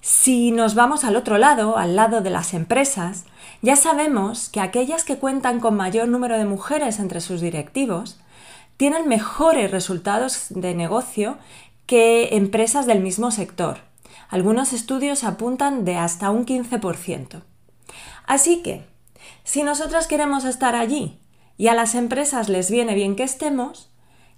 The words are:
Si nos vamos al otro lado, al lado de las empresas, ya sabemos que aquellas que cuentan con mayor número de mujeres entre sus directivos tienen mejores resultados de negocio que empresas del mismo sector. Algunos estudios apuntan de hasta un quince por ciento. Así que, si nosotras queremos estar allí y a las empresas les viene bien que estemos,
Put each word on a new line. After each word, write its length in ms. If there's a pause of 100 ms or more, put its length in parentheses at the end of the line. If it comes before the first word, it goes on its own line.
Si 460
nos 240
vamos 300
al 120
otro 220
lado, 400
al 180
lado 260
de 100
las 240
empresas, 720 (360)
ya 140
sabemos 720
que 100
aquellas 440
que 160
cuentan 400
con 160
mayor 320
número 320
de 60
mujeres 520
entre 240
sus 180
directivos 800 (580)
tienen 300
mejores 640
resultados 800
de 240
negocio 640 (480)
que 500
empresas 520
del 120
mismo 300
sector. 520 (460)
Algunos 460
estudios 500
apuntan 640
de 120
hasta 340
un 140
quince 340
por 180
ciento. 460 (840)
Así 380
que, 240 (560)
si 180
nosotras 460
queremos 380
estar 300
allí 440 (400)
y 80
a 80
las 180
empresas 560
les 220
viene 240
bien 200
que 60
estemos, 720 (460)